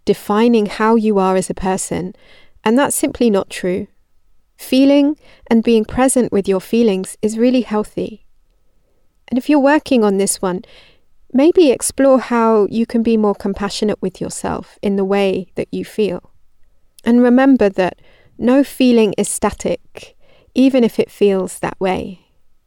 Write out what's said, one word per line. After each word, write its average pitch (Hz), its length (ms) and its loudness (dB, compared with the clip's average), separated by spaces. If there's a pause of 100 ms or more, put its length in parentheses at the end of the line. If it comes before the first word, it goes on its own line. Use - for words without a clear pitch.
defining 214 600 0
how 220 280 0
you 214 240 0
are 185 160 0
as 185 140 -2
a 190 40 -8
person, 190 640 -6 (480)
and 226 160 2
that's - 160 0
simply 254 340 0
not 196 200 0
true. 190 380 -6 (680)
Feeling 277 600 2 (300)
and 226 140 2
being 226 220 2
present 254 480 0
with 196 160 -2
your 190 140 0
feelings 208 600 -2
is 220 160 -4
really 247 260 2
healthy. 214 600 -6 (1040)
And 240 100 -4
if 262 120 -2
you're 294 100 2
working 269 460 2
on 196 140 0
this 196 220 -4
one, 185 200 -4 (720)
maybe 302 360 4
explore 262 520 2
how 226 480 2
you 226 160 -2
can 233 180 -2
be 226 140 2
more 208 180 0
compassionate 202 640 -6
with 185 200 -8
yourself - 600 -10
in 202 140 -2
the 196 80 -2
way 190 520 -2
that - 140 -8
you 185 140 -8
feel. - 480 -6 (720)
And 240 180 4
remember 247 460 4
that 190 320 -4 (400)
no 262 240 2
feeling 233 540 2
is 202 100 -2
static, - 880 -8 (380)
even 262 300 4
if 220 160 -2
it - 100 -2
feels 190 500 -2
that - 200 -8
way. 185 480 -6 (400)